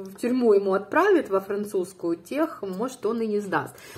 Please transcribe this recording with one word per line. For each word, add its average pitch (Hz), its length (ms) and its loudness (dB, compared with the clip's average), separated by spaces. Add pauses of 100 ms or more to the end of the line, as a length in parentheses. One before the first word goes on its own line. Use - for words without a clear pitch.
в 190 100 -14
тюрьму 240 360 2
ему 196 220 4
отправит, 311 540 2
во 190 120 2
французскую, 190 760 -4
тех, 311 460 -4
может, 202 440 -6
он 233 140 -2
и 226 60 -2
не 208 140 -2
сдаст. 165 340 -4 (240)